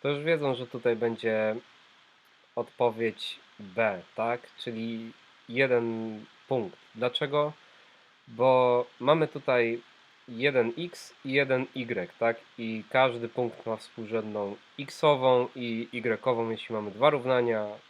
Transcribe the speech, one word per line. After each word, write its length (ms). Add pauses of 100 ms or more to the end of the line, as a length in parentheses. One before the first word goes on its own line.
to 80
już 140
wiedzą, 320
że 120
tutaj 280
będzie 600 (1000)
odpowiedź 840 (200)
B, 420 (140)
tak? 260 (160)
Czyli 540 (380)
jeden 760 (220)
punkt. 300 (180)
Dlaczego? 580 (720)
Bo 580 (140)
mamy 280
tutaj 540 (460)
jeden 500
x 380 (100)
i 60
jeden 340 (100)
y, 320 (120)
tak? 180 (200)
I 320
każdy 400
punkt 360
ma 100
współrzędną 800 (240)
x-ową 760
i 380
y-ową, 560
jeśli 260
mamy 160
dwa 180
równania. 580 (220)